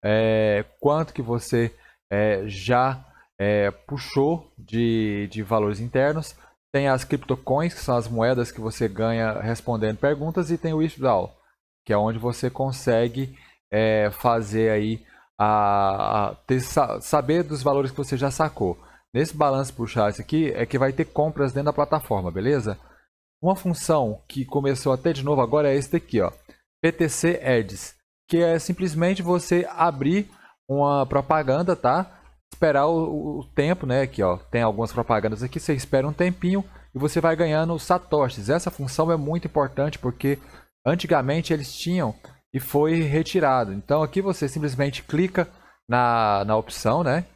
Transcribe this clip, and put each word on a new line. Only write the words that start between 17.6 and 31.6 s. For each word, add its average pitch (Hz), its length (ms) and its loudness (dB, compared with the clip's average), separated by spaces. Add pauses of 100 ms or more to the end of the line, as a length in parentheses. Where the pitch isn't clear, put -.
valores 139 280 2
que 131 60 -12
você 139 220 -4
já 139 120 0
sacou. 120 480 -2 (360)
Nesse 156 200 -2
balanço 139 380 0
puxar 113 380 0
esse 101 100 -8
aqui 156 340 -2
é 117 120 -2
que 139 120 -2
vai 135 140 2
ter 151 140 -2
compras 147 480 -2
dentro 139 120 -2
da 147 60 0
plataforma, 131 580 -2
beleza? 107 480 0 (680)
Uma 185 120 2
função 156 720 -2
que 135 160 -6
começou 139 480 0
até 131 200 0
de 135 120 -4
novo 143 160 2
agora 143 280 2
é 135 60 4
esse 135 160 -2
daqui, 165 300 0
ó, 90 100 2 (500)
P 165 120 2
T 165 160 0
C 170 340 0
Ads, 113 500 -2 (380)
que 170 60 2
é 165 200 4
simplesmente 175 640 -2
você 175 480 0
abrir 165 600 0 (400)
uma 143 340 2
propaganda, 147 680 2